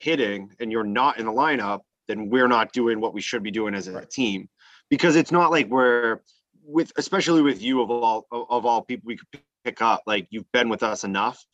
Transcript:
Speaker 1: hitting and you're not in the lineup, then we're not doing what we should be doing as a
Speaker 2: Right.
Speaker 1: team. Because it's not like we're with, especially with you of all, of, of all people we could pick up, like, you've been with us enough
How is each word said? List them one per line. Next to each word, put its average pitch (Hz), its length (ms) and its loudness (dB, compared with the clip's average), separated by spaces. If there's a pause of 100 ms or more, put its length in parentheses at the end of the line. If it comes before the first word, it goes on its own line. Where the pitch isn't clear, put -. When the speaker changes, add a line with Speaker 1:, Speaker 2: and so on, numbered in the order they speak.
Speaker 1:
hitting 104 600 -2
and 117 100 -8
you're 110 140 -2
not 120 340 0
in 113 80 -6
the 113 60 -4
lineup, 113 480 -2 (280)
then 107 200 -6
we're 127 200 4
not 113 240 2
doing 117 280 0
what 107 140 -4
we 104 60 -8
should 113 220 -6
be 104 80 -6
doing 107 240 -2
as 95 140 -6
a 92 40 -12
Speaker 2:
Right. - 180 -14
Speaker 1:
team. 101 380 -4 (420)
Because 151 260 4
it's 160 160 2
not 175 180 4
like 151 180 2
we're 120 520 2 (420)
with, 156 340 -2
especially 165 460 2
with 131 200 2
you 127 200 0
of 110 80 -4
all, 113 400 0
of, 120 200 -8
of 120 160 0
all 113 160 2
people 110 240 -10
we 113 100 -8
could - 240 -20 (240)
pick 123 180 -8
up, 110 240 2
like, 104 240 -2
you've 107 220 -12
been 120 160 2
with 107 140 -4
us 110 220 -2
enough 101 500 -4